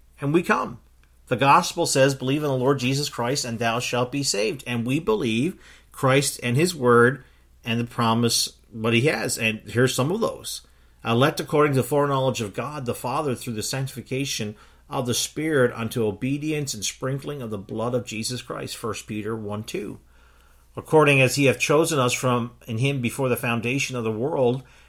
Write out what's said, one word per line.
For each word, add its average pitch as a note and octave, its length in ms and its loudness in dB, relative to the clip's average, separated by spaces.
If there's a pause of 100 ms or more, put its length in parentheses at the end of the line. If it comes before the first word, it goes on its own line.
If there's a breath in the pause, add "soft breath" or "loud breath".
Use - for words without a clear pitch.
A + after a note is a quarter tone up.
(200)
and C#3+ 120 -2
we F3 100 4
come. - 360 -2 (480)
The B2 100 -2
gospel D#3 500 4
says, C3+ 280 4
"Believe C3+ 280 -2
in D3+ 60 -2
the C3+ 80 0
Lord C3 220 2
Jesus C3+ 300 0
Christ, B2+ 360 -2
and A#2 140 -6
thou A#2 220 0
shalt B2 320 -2
be C#3+ 100 -2
saved." G3 440 -2
And A#2+ 200 -2
we C3+ 140 0
believe B2+ 560 0 (340 loud breath)
Christ C#3 520 2
and A#2+ 140 0
his F3 180 2
word B2 500 6 (400 soft breath)
and A#2 160 -2
the A#2 40 -2
promise, A#2 680 0 (200)
what A2+ 220 -2
he A#2 140 4
has. F3 320 -2
And A2 280 -2
here's A#2+ 280 2
some C#3 180 0
of A3+ 80 -2
those. - 400 -6 (440 soft breath)
"Elect B2 360 2
according D3 320 2
to C3 100 2
the - 60 -4
foreknowledge C3+ 520 0
of G2+ 140 -6
God C3+ 320 -8
the A#2 80 -2
Father C3+ 400 -4
through A#2 200 -8
the G#2+ 80 -6
sanctification C3 920 -6 (360 soft breath)
of C3+ 160 -4
the A#2+ 80 0
Spirit D3 600 0
unto A#2 300 -4
obedience C#3 680 -4
and G2 100 -10
sprinkling C#3 560 -6
of A2+ 100 -8
the G#2+ 60 -6
blood A2 380 -6
of B2 100 0
Jesus A2+ 380 -6
Christ," - 340 -10
First - 300 -8
Peter G#2+ 280 -6
one G#2+ 300 -8
two. - 340 -8 (800 soft breath)
"According C#3+ 460 6
as B2 140 4
he C#3 100 4
hath B2 120 4
chosen D#3+ 400 4
us B2 140 2
from B2 380 -2 (160)
in A2 120 -6
him C3+ 220 0
before B2 300 -2
the A#2 60 2
foundation B2 600 -2
of A#2 80 -4
the A2 80 -2
world, C3 500 0 (260 soft breath)